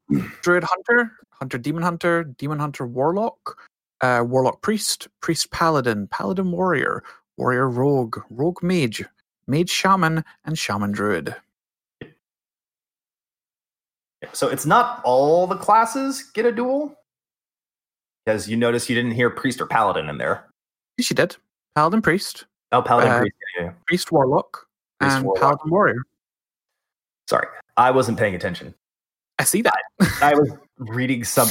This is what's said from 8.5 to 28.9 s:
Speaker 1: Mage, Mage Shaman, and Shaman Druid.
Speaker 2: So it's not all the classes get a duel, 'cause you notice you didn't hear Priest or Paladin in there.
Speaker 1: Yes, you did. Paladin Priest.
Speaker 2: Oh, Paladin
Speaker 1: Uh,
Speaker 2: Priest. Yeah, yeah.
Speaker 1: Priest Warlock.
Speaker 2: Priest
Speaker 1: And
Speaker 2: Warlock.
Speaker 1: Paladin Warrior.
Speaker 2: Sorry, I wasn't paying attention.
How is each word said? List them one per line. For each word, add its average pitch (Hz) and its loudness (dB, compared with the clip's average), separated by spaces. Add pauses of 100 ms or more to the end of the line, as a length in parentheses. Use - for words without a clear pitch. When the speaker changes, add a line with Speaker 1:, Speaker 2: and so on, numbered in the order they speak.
Speaker 1:
Mage, 170 0 (440)
Mage 160 0
Shaman, 165 2 (220)
and 156 -6
Shaman 101 -2
Druid. 101 -2 (3000)
Speaker 2:
So - -2
it's - -6
not 233 2
all 147 4
the 190 -4
classes 233 0 (100)
get 220 -2
a 240 4
duel, 262 -4 (1300)
'cause 104 -2
you 113 -2
notice 117 0
you 120 0
didn't 120 -2
hear 120 2
Priest - -4
or - -4
Paladin 90 0
in 71 -8
there. - -4 (480)
Speaker 1:
Yes, - -2
you - -2
did. 165 0 (380)
Paladin 165 4
Priest. - -2 (260)
Speaker 2:
Oh, 123 4
Paladin 123 4
Speaker 1:
Uh, 120 4
Speaker 2:
Priest. 104 -2 (220)
Yeah, 87 -4
yeah. 85 -8 (140)
Speaker 1:
Priest - -2
Warlock. 139 0 (320)
Speaker 2:
Priest 139 2
Speaker 1:
And 131 -2
Speaker 2:
Warlock. - 0
Speaker 1:
Paladin 147 2
Warrior. 156 2 (1300)
Speaker 2:
Sorry, - 0 (300)
I 123 6
wasn't 117 2
paying 104 0
attention. 87 -10 (640)